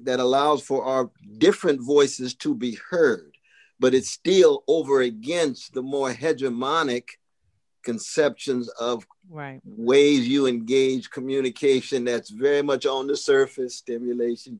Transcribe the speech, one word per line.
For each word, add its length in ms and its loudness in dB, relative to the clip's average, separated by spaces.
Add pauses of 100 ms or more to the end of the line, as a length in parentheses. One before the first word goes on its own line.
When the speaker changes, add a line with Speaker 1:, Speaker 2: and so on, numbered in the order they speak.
Speaker 1:
that 140 -2
allows 440 2
for 220 -4
our 260 -2 (280)
different 420 2
voices 560 2
to 180 -4
be 240 -6 (120)
heard, 460 0 (420)
but 160 4
it's 160 0
still 560 4
over 360 2
against 720 -4
the 80 -6
more 300 -4
hegemonic 920 -2 (800)
conceptions 840 -2
of 360 -6 (220)
Speaker 2:
Right. 360 -16
Speaker 1:
ways 640 2
you 220 0
engage 640 0
communication 920 -2
that's 260 -4
very 320 0
much 220 -2
on 220 -2
the 100 -2
surface, 600 0
stimulation, 840 -6